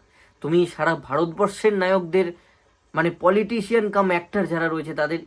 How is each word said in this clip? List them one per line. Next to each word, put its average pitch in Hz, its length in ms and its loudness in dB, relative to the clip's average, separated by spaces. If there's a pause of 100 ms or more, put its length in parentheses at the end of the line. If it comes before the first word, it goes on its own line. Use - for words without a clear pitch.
(420)
তুমি 170 240 2
সারা 160 300 -2
ভারতবর্ষের 170 800 0
নায়কদের, 185 600 0 (600)
মানে 165 160 2
পলিটিশিয়ান 208 800 0
কাম 196 180 2
অ্যাক্টর 175 360 -2
যারা 165 240 -2
রয়েছে, 156 240 -6
তাদের 151 340 -2